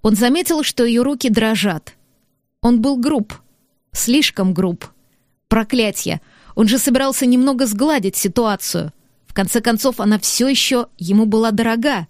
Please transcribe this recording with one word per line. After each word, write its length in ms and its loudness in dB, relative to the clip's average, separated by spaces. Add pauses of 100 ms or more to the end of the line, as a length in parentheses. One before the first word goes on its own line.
Он 140 2
заметил, 480 0
что 220 0
её 180 2
руки 260 -2
дрожат. 680 -2 (680)
Он 200 4
был 140 0
груб. 380 -2 (580)
Слишком 600 0
груб. 320 -2 (640)
Проклятье! 720 0 (340)
Он 120 4
же 100 2
собирался 480 0
немного 400 2
сгладить 500 0
ситуацию. 760 -2 (360)
В 60 -20
конце 280 -2
концов, 380 0
она 180 2
всё 300 -2
ещё 400 0 (100)
ему 280 2
была 260 0
дорога. 580 -2